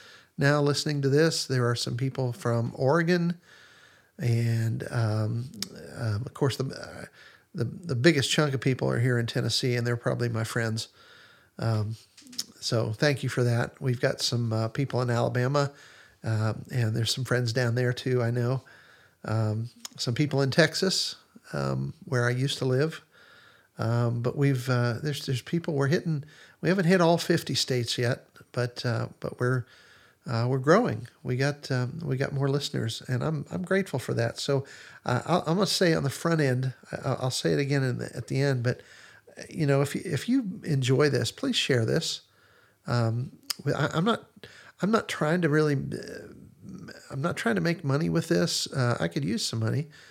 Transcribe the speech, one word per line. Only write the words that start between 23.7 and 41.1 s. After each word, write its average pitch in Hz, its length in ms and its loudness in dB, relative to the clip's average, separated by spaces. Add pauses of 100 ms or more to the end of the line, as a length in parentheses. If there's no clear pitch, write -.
Um, 120 440 0
but 123 140 -2
we've, 135 340 2
uh, 120 320 2
there's, 151 240 -6
there's 131 160 -2
people 170 340 -4
we're 139 120 2
hitting. 151 380 0 (340)
We 156 80 -2
haven't 180 200 2
hit 185 120 6
all 170 180 6
fifty - 380 0
states 123 420 -2
yet, 123 280 0 (280)
but, 123 320 -4
uh, 117 220 0 (120)
but - 200 -8
we're, 127 260 0 (640)
uh, 120 220 0
we're 135 80 0
growing. 135 500 4 (140)
We 127 140 -2
got, 143 340 -2
um, 127 340 -2
we 135 140 -2
got 139 160 -2
more 139 160 0
listeners, 135 580 -2
and 127 140 -2
I'm, 143 300 -4
I'm 175 100 -6
grateful 190 380 -2
for - 160 -6
that. 117 240 -2
So, 139 260 0 (400)
uh, - 200 0
I'll, 175 160 2
I'm 165 160 0
gonna 202 100 2
say 170 260 2
on 160 80 2
the 139 80 0
front 165 320 0
end, 131 320 0 (180)
I, - 280 -2
I'll 131 100 -2
say 165 240 0
it 147 60 2
again 139 240 0
in 123 160 -2
the, 117 160 -8
at 127 120 -8
the 135 140 0
end, 135 220 2
but, 123 180 -2 (560)
uh, - 140 -14
you 156 160 0
know, 139 140 4
if 139 120 0
you, - 100 -4
if 160 240 -2
you 233 360 0
enjoy 135 460 4
this, 135 220 0